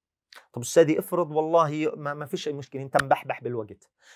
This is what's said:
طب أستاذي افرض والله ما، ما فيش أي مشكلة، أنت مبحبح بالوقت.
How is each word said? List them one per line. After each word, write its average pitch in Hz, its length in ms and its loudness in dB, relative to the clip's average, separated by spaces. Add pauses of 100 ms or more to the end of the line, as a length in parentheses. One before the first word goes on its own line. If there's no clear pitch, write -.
(520)
طب 123 100 -8
أستاذي 156 360 4
افرض 175 320 -2
والله 156 680 2
ما، 147 180 -8
ما 147 120 -10
فيش 175 220 -8
أي 151 40 -4
مشكلة، 135 300 -10
أنت 139 200 0
مبحبح 135 400 0
بالوقت. 113 480 -8 (260)